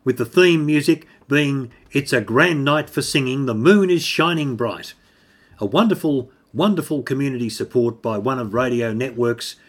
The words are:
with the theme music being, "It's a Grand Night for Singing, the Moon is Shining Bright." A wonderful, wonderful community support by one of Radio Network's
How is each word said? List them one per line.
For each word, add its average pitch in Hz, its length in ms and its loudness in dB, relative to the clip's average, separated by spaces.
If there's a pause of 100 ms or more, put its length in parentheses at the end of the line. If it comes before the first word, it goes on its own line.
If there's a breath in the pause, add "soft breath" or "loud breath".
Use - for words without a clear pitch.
with 127 120 0
the 120 80 -2
theme 170 400 4
music 151 400 0 (220 soft breath)
being, 139 420 0 (220 soft breath)
"It's 139 220 -2
a 123 80 2
Grand 139 420 2
Night 147 260 0
for 143 120 -4
Singing, 135 440 -2
the 120 80 0
Moon 185 360 4
is 170 120 2
Shining 160 540 -2
Bright." 104 380 -6 (680 soft breath)
A 104 60 -4
wonderful, 156 680 0 (220 soft breath)
wonderful 165 500 0
community 131 460 -2
support 117 520 -2
by 110 160 -2
one 127 220 -2
of 107 140 -6
Radio 120 400 0
Network's 120 640 -4 (120)